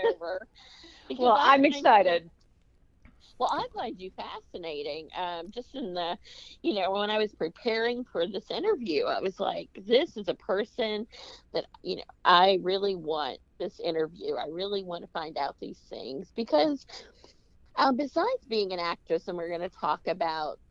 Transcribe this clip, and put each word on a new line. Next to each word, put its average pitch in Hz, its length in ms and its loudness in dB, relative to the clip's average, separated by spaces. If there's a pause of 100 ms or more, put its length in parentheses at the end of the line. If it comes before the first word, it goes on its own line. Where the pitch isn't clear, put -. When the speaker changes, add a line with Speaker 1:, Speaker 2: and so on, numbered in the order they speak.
(120)
Speaker 1:
over. 170 280 -6 (340)
Speaker 2:
<laughs> - 320 -20
Speaker 1:
Because 254 160 -6
Speaker 2:
Well, 240 160 10
Speaker 1:
I 277 160 8
Speaker 2:
I'm 277 80 8
Speaker 1:
find 285 100 6
you, 285 60 -6
Speaker 2:
excited. 185 520 6 (1080)
Speaker 1:
well, 247 140 0
I 339 200 -4
find 294 280 -8
you 185 160 -12
fascinating. 160 1000 -10
Um, 175 360 -6
just - 240 -14
in 190 180 -8
the, 175 240 -4 (440)
you 311 120 -2
know, 190 160 0
when 208 200 -2
I 214 80 0
was 214 140 0
preparing 226 720 -2
for 175 220 -4
this 208 240 -8
interview, 226 540 -2
I 113 160 -2
was 190 180 -4
like, 175 300 -4 (180)
"This 247 300 2
is 208 120 -8
a 160 60 0
person 214 720 -4 (460)
that, 165 140 -4 (160)
you 180 140 -6
know, - 60 -10 (220)
I 180 380 8
really 190 320 -2
want 151 440 -6 (200)
this 147 220 -8
interview. 160 560 -4
I 123 120 -6
really 196 360 -6
want 175 180 -10
to 202 60 -16
find 151 280 -10
out 139 240 -4
these - 200 -12 (100)
things," - 460 -12
because, 294 500 0 (920)
um, 269 200 4
besides 339 520 -2
being 208 240 -2
an 180 60 -4
actress, 170 480 -4
and 180 100 -6
we're 170 140 -8
gonna 175 180 -6
talk - 380 -4
about, 160 540 -4 (100)